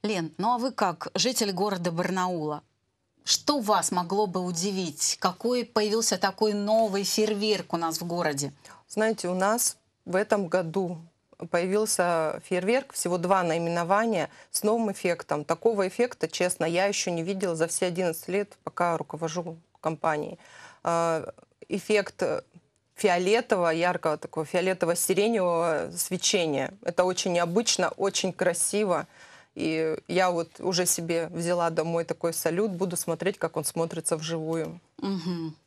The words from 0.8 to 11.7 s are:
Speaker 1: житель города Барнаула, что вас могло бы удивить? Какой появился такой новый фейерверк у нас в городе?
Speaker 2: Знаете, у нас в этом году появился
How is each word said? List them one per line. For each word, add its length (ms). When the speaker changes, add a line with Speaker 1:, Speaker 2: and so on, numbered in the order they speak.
Speaker 1:
житель 380
города 380
Барнаула, 720
что 360
вас 320
могло 340
бы 180
удивить? 760
Какой 440
появился 540
такой 360
новый 500
фейерверк 720
у 40
нас 240
в 60
городе? 440
Speaker 2:
Знаете, 380
у 80
нас 420
в 100
этом 320
году 500
появился 960